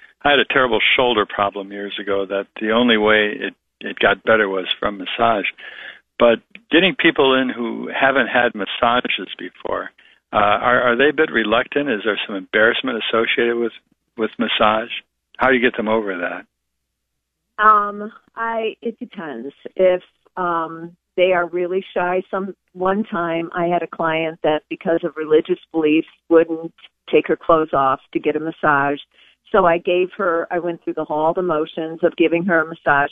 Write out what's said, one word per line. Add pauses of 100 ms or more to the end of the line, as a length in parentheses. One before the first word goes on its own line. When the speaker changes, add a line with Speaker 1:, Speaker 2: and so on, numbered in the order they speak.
(240)
Speaker 1:
I
had
a
terrible (160)
shoulder
problem
years
ago
that (120)
the
only
way
it, (260)
it
got
better
was (100)
from
massage. (760)
But (300)
getting
people
in
who
haven't
had
massages (100)
before, (440)
uh,
are,
are
they
a
bit
reluctant?
Is
there
some
embarrassment
associated
with, (460)
with
massage? (460)
How
do
you
get
them
over
that?
Speaker 2:
Um, (240)
I,
it
depends. (240)
If, (320)
um, (200)
they
are
really (100)
shy,
some, (160)
one
time
I
had
a
client
that,
because
of
religious (140)
beliefs, (220)
wouldn't (380)
take
her
clothes
off (140)
to
get
a
massage. (520)
So
I
gave
her,
I
went
through
the,
all
the
motions
of
giving
her
a
massage